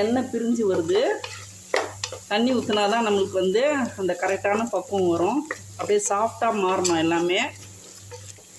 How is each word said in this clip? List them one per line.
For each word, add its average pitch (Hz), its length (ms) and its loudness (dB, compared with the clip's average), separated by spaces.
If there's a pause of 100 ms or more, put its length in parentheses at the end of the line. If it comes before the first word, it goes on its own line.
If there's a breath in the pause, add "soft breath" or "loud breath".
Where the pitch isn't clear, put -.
எண்ணெய் 240 320 0
பிரிஞ்சு 226 380 0
வருது. 180 300 2 (1300)
தண்ணி 233 280 2
ஊத்துனா 208 340 2
தான் 226 160 2
நம்மளுக்கு 196 340 2
வந்து 190 220 2 (380)
அந்த 180 200 0
கரெக்டான 202 520 0
பக்குவம் 185 400 0
வரும். 185 260 2 (380)
அப்படியே 208 320 2
சாஃப்டா 226 400 0 (160)
மாறணும் 180 380 2
எல்லாமே. 170 360 2 (1200)